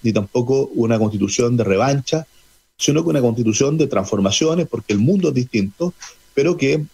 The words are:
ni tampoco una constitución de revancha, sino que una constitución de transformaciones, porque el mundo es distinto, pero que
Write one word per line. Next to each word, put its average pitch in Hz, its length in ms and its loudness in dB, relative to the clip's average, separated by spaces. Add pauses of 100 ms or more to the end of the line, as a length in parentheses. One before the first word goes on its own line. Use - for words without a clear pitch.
ni 113 100 0
tampoco 123 600 -2
una 113 240 0
constitución 107 580 0
de 113 80 0
revancha, 135 600 0 (520)
sino 151 260 0
que 165 60 0
una 151 120 0
constitución 120 560 2
de 151 80 4
transformaciones, 104 800 0
porque - 240 -6
el 101 80 2
mundo 170 300 2
es 135 60 -2
distinto, 123 580 -2 (400)
pero 170 240 0
que 147 260 0 (100)